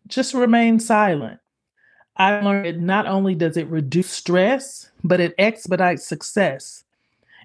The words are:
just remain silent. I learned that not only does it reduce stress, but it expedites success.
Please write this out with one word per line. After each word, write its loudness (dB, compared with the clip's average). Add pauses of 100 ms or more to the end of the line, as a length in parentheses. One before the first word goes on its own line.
just -4
remain 4
silent. 0 (800)
I 2
learned 0
that -6
not 0
only 0
does -2
it -2
reduce -2
stress, -2 (140)
but 2
it 0
expedites 0
success. -4 (600)